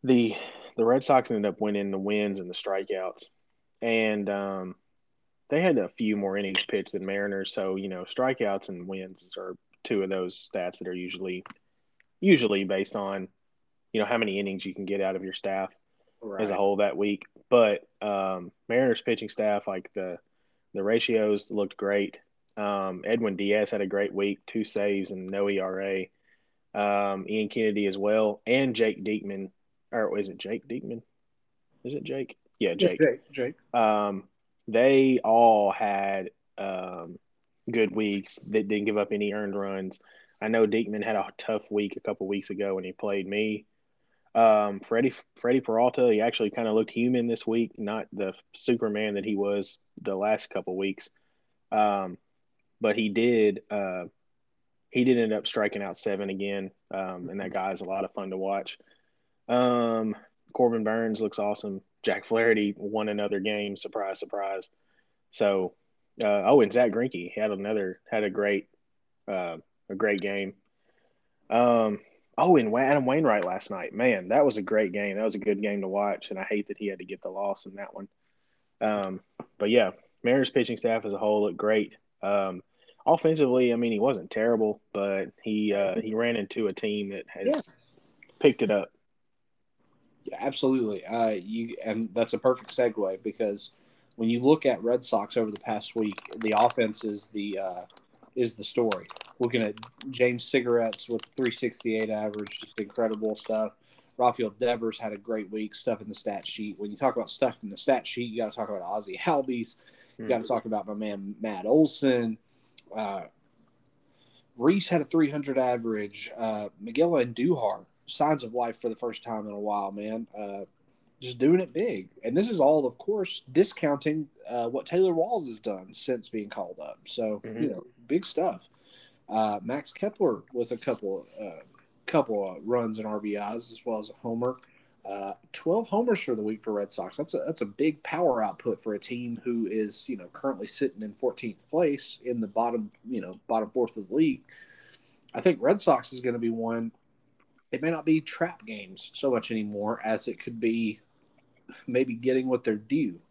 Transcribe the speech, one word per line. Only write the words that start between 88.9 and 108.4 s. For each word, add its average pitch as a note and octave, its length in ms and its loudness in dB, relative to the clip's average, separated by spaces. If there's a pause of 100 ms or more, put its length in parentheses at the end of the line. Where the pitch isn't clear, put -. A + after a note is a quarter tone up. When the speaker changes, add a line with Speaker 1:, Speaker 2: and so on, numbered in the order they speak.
Speaker 2:
Yeah, - 140 -10
absolutely. B2+ 640 0
Uh, A2+ 260 2
you, A2 540 -6
and A2 300 -2
that's A2+ 200 0
a - 40 -2
perfect B2+ 380 2
segue G#2 460 0
because G2+ 480 -4 (460)
when A2+ 120 0
you A#2+ 120 2
look D3 260 6
at A#2+ 160 2
Red B2 200 2
Sox G#2 360 0
over A2 120 0
the G#2 100 -10
past - 360 -6
week, G#2+ 240 -2 (160)
the A2 220 0
offense A2+ 460 2
is G#2 240 -6
the, G2+ 300 -6
uh, F#2 220 -6 (540)
is A#2+ 200 0
the G2+ 100 -12
story. - 420 0 (340)
Looking A#2+ 220 2
at G#2 120 -2 (360)
James B2 340 2
Cigarettes A#2+ 640 0
with A2+ 140 -4 (140)
three B2+ 140 0
sixty-eight A2 600 -2
average, G#2 500 -6
just - 180 -12
incredible G#2+ 560 -2
stuff. A2 400 -4 (420)
Rafael A#2+ 340 2 (100)
Devers A#2 380 0
had G#2+ 160 -6
a G2+ 40 -12
great G#2+ 320 -6
week, G#2+ 240 -6
stuff A2 280 -4
in G2+ 60 -12
the G#2 60 -10
stat G2 320 -8
sheet. G#2 320 -10
When G#2 120 -8
you G#2 60 -12
talk C3+ 200 0
about A2+ 140 -4
stuff - 320 -2
in G#2 80 -10
the G2 60 -12
stat - 300 0
sheet, A#2+ 240 -6
you A2 120 -8